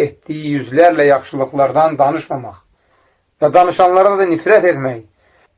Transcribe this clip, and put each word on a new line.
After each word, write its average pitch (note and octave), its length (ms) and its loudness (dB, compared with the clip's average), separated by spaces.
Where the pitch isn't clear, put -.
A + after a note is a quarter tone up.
etdiyi D3+ 540 -10
yüzlərlə D3 500 2
yaxşılıqlardan D3 880 -2
danışmamaq C3+ 640 -4
və D3+ 120 0
danışanlara F#3 640 2
da F#3+ 120 0
nifrət F3 400 2
etmək, C3 340 -6